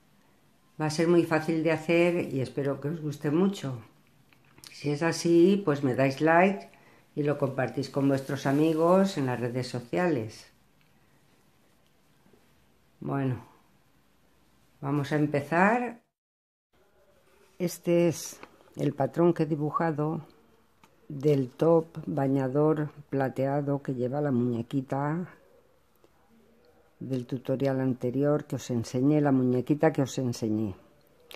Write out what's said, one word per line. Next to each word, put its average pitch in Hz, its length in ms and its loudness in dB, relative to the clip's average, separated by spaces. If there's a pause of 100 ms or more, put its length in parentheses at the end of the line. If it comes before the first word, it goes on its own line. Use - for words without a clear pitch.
(800)
Va 156 60 -2
a 147 40 -2
ser 165 180 2
muy 170 160 6
fácil 160 400 0
de 160 80 2
hacer 170 600 2
y 135 80 -2
espero 135 400 -4
que 139 60 -8
os 160 140 -6
guste 147 320 -4
mucho. 156 500 -2 (880)
Si 143 220 -6
es 147 100 -4
así, 170 640 4
pues 139 180 0
me 123 140 0
dais 135 240 2
like 175 500 4 (460)
y 147 80 -2
lo 143 120 0
compartís 131 540 -2
con 139 160 0
vuestros 135 400 0
amigos 160 720 2
en 135 80 -2
las 123 140 -2
redes 123 260 -4
sociales. 127 840 -4 (2500)
Bueno, 135 440 -4 (1400)
vamos 139 300 -4
a 156 60 0
empezar. 170 840 0 (1600)
Este 170 480 0
es - 320 -4 (380)
el 143 180 -2
patrón 165 400 2
que - 80 -2
he 156 40 0
dibujado 151 760 -2 (880)
del 139 420 0
top 165 360 4 (200)
bañador 147 840 0 (200)
plateado 139 720 -2
que 139 120 -6
lleva 123 260 -2
la 147 100 0
muñequita 135 960 -2 (1700)
del 123 280 -6
tutorial 135 540 -2
anterior 131 640 0
que 143 100 -6
os - 140 -10
enseñé, 127 500 2
la 143 100 2
muñequita 131 600 2
que 147 80 0
os 131 160 -2
enseñé. 110 580 -2 (600)